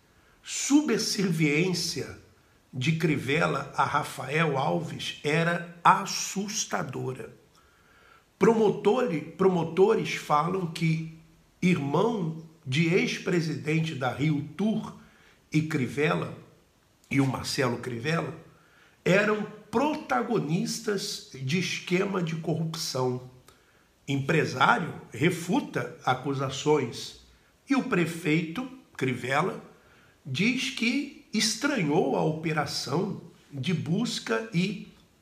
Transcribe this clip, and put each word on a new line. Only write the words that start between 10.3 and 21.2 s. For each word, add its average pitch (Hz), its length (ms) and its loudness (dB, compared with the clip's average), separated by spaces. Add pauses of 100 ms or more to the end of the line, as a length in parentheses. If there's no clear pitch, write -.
que 160 500 -2 (420)
irmão 170 840 2 (240)
de 156 280 2
ex-presidente 160 1000 0
da 123 160 -2
Rio 143 460 0
Tour 202 400 -2 (560)
e 156 80 4
Crivella, 147 720 -2 (760)
e 139 100 2
o 135 60 4
Marcelo 123 500 -2
Crivella, 127 580 -4 (720)
eram 208 420 4 (240)
protagonistas 226 1600 -2